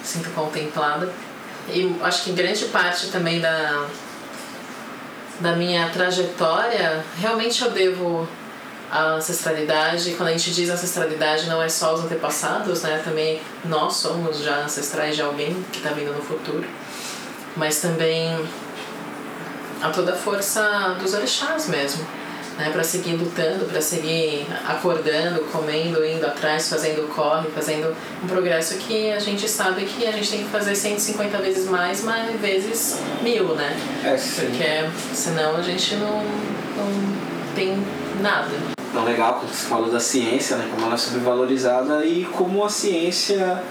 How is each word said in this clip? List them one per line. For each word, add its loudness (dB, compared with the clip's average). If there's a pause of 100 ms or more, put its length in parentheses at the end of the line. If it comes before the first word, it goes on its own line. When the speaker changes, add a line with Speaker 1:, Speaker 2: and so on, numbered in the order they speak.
Speaker 1:
sinto -4
contemplada. -2 (580)
E 2
acho 2
que -2
grande 2
parte 2
também 0
da, 0 (1500)
da 2
minha 2
trajetória, 2 (140)
realmente 0
eu 2
devo 2 (640)
à 2
ancestralidade. 0
Quando 0
a 4
gente 0
diz 2
ancestralidade, 0
não 2
é 2
só 2
os 0
antepassados, 0
né? 0
Também 0 (220)
nós 2
somos 0
já 0
ancestrais -2
de 0
alguém -2
que -6
tá -2
vindo -2
no -4
futuro. -4 (920)
Mas 2
também 2 (1400)
a 0
toda 2
a 0
força 2
dos 0
orixás 0
mesmo, 0 (520)
né? -2
Pra 0
seguir 0
lutando, 0
pra 0
seguir 0 (200)
acordando, 2 (100)
comendo, 2
indo 0
atrás, 0
fazendo 0
corre, 2
fazendo 0 (280)
um -2
progresso 2
que 0
a 0
gente 0
sabe 0
que 0
a 2
gente 0
tem -2
que -4
fazer 2
cento 0
e 2
cinquenta 0
vezes 2
mais, 2
mas 0
vezes 0 (240)
mil, 2
né? -2 (260)
Speaker 2:
É, 2
sim. -2
Speaker 1:
Porque 0
senão 2
a 0
gente 0
não, 0 (540)
não 0 (400)
tem 0 (360)
nada. 2 (420)
Speaker 2:
Não, 0
legal, 4
como -4
você -4
falou 2
da 4
ciência, 2
né? -2
Como 0
ela 2
é 0
subvalorizada 4
e 2
como 2
a 2
ciência 2